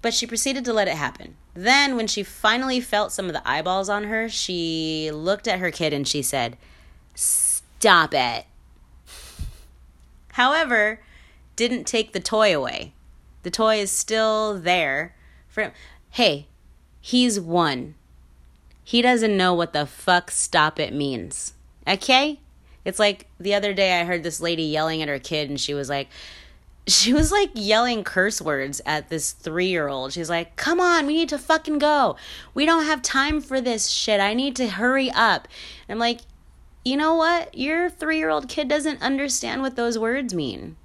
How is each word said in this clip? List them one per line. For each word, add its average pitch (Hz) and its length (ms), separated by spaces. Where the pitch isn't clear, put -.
But 233 120
she 233 120
proceeded 247 400
to 240 80
let 202 140
it 156 80
happen. - 400
Then, 262 420
when 220 120
she 202 160
finally 254 560
felt 214 320
some 190 160
of 160 60
the - 140
eyeballs 180 420
on 208 160
her, 220 240
she 160 840
looked 185 340
at 185 120
her 180 100
kid 156 240
and 143 140
she 147 140
said, 123 360
"Stop - 1000
it." 120 320
However, 247 680
didn't 233 300
take 220 280
the 190 60
toy 214 360
away. - 380
The 180 80
toy 220 260
is 202 140
still 214 680
there 165 580
for - 160
him. - 80
Hey, 156 360
he's 240 380
one. 165 560
He 240 180
doesn't 226 360
know 185 160
what 170 200
the 147 120
fuck - 460
"stop 156 480
it" 139 140
means. 135 600
Okay? 269 520
It's 190 120
like 208 300
the 196 140
other 202 200
day 185 260
I 175 60
heard 175 180
this 160 180
lady 165 220
yelling 160 380
at 147 80
her 139 100
kid 151 300
and 143 100
she - 160
was 139 140
like, 139 180
she - 260
was, 302 180
like, 403 220
yelling 220 500
curse 190 380
words 143 440
at 151 240
this 160 240
three-year-old. 156 800
She's 165 160
like, 170 260
"Come 339 240
on, 349 260
we 294 80
need 320 160
to 294 80
fucking 311 400
go. 285 380
We 285 120
don't 320 200
have 302 160
time 294 380
for 262 220
this 233 260
shit. - 320
I 202 140
need 262 220
to 254 120
hurry 247 440
up." 208 360
And 202 80
I'm 226 40
like, 240 220
"You 262 140
know 311 160
what? 330 420
Your 320 340
three-year-old 311 600
kid 302 180
doesn't 294 340
understand 269 600
what 262 140
those 233 240
words 233 340
mean. 135 520